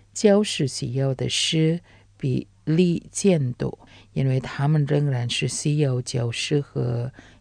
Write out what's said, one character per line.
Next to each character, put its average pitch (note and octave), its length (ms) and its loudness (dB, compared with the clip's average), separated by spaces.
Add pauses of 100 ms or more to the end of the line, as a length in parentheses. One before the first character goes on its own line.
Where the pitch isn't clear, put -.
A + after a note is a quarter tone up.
(140)
教 G#3 280 4
师 E3+ 260 -2
需 B2 260 -6
要 C3+ 200 0
的 B2+ 160 -4
是 D#3+ 520 0 (360)
比 C3+ 300 -2 (160)
例 E3+ 480 2
监 D3 420 2
督， - 240 -6 (360)
因 C#3 140 0
为 C3 120 2
他 C#3 280 -2
们 D3+ 180 4
仍 D3 240 2
然 B2 200 -2
是 B2 180 -2
需 D3 320 -2
要 C3 220 0
教 A#2+ 300 -4
师 - 300 -2
和 B2 500 -4 (300)